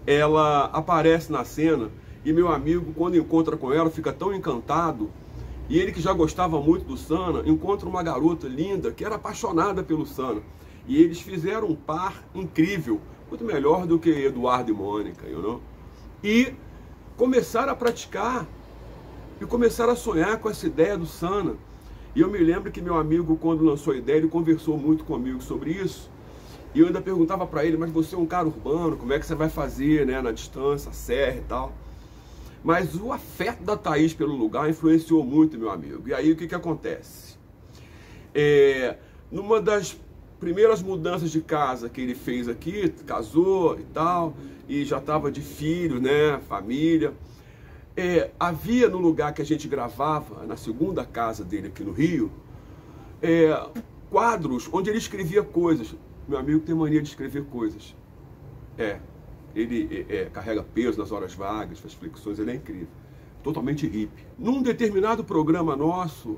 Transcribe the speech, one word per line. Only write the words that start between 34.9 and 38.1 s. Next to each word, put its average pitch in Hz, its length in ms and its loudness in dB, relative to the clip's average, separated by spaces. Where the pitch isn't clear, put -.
muito, 151 320 4
meu 110 140 -4
amigo. 76 380 -8
E 139 40 -4
aí, 143 200 4
o 160 40 -2
que 165 120 -8
que 185 80 -6
acontece? - 800 -8